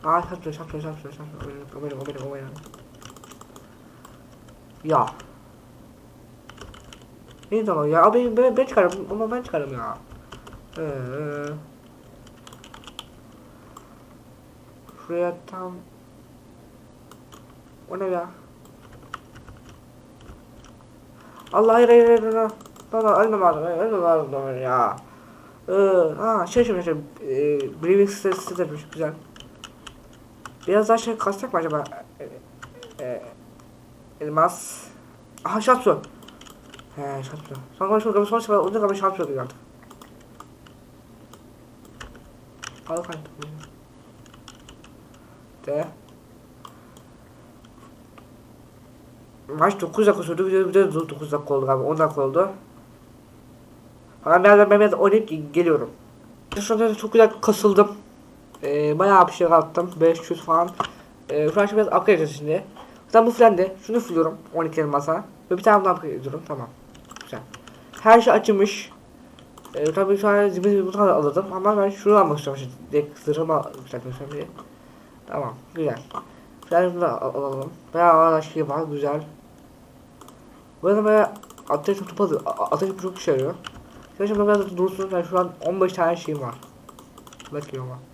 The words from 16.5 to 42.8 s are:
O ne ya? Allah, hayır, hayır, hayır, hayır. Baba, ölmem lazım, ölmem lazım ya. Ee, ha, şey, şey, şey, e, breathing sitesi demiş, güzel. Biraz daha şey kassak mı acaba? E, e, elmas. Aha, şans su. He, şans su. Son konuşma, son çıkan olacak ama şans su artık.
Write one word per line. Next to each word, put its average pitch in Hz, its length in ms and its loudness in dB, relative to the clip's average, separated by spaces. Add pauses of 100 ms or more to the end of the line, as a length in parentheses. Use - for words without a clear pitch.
O 180 80 -10
ne 190 80 -6
ya? 180 240 -6 (3250)
Allah, 220 220 4
hayır, 240 140 6
hayır, 233 200 8
hayır, 220 260 4
hayır. 220 160 0 (420)
Baba, 214 300 2
ölmem 214 180 0
lazım, 160 220 2
ölmem 175 400 -2
lazım 139 600 -2
ya. 123 340 0 (720)
Ee, 175 40 -2 (460)
ha, 208 280 0
şey, 240 180 2
şey, 190 180 -2
şey, 170 100 -2
e, 147 680 -4 (220)
breathing 196 280 4
sitesi 180 480 -6
demiş, 151 340 -6
güzel. 156 200 -6 (1600)
Biraz 208 200 2
daha 226 100 4
şey 226 200 -6
kassak 202 340 -6
mı 180 60 0
acaba? 151 260 -4 (360)
E, 143 80 -16 (720)
e, 123 220 -10 (1000)
elmas. 156 640 -2 (600)
Aha, 208 160 -4
şans 247 220 2
su. 170 180 2 (960)
He, 143 60 -12
şans 139 460 -12
su. 139 60 -16 (240)
Son 190 100 -2
konuşma, 214 360 2
son 220 160 -2
çıkan 214 160 0
olacak 202 280 0
ama 196 100 0
şans 190 220 -2
su 180 60 -6
artık. 135 340 -8 (3250)